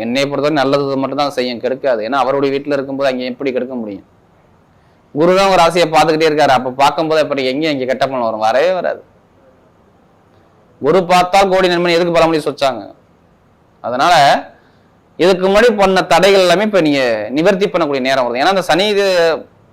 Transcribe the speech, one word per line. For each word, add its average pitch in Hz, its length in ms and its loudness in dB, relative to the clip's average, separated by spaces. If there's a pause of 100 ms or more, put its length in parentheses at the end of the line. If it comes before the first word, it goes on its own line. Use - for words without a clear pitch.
என்னைய 131 240 -2
பொறுத்தவரை 143 320 -2
நல்லது 139 420 -2
மட்டும் 135 200 -4
தான் 139 140 -4
செய்யும், 123 280 -6
கெடுக்காது. 127 420 -2
ஏன்னா 135 160 -2
அவருடைய 139 320 0
வீட்டுல 143 220 -4
இருக்கும்போது 135 340 -4
அங்க 127 220 -6
எப்படி 139 220 -6
கெடுக்க 127 260 -6
முடியும்? 101 260 -12 (1080)
குரு 175 220 2
தான் 196 120 2
உங்க 185 140 4
ராசியை 165 320 2
பார்த்துக்கிட்டே 156 360 2
இருக்காரு. 147 280 2
அப்ப 127 240 -6
பார்க்கும்போது 156 420 0
எப்படி 139 260 -4
எங்க 147 140 -4 (100)
இங்க 131 160 -4
கெட்ட 127 200 -2
பலன் 123 160 -4
வரும்? 110 200 -4
வரவே 139 320 2
வராது. - 220 -4 (1800)
குரு 156 180 2 (120)
பார்த்தால் 180 420 2
கோடி 185 180 2
நன்மை 175 240 0
எதுக்கு 170 220 0
பழமொழி 160 320 2
சொச்சாங்க? 131 340 -4 (1040)
அதனால 139 260 0 (1040)
இதுக்கு 180 260 2
முன்னாடி 208 240 4 (100)
பண்ண 190 220 2 (100)
தடைகள் 190 320 4
எல்லாமே 180 240 2
இப்ப 202 180 0
நீங்க 143 160 0 (360)
நிவர்த்தி 190 340 2
பண்ணக்கூடிய 143 340 -2
நேரம் 131 200 0
வருது. 120 160 -4
ஏன்னா 175 120 2
அந்த 185 140 -2
சனி 165 240 0
இது, 202 160 0 (640)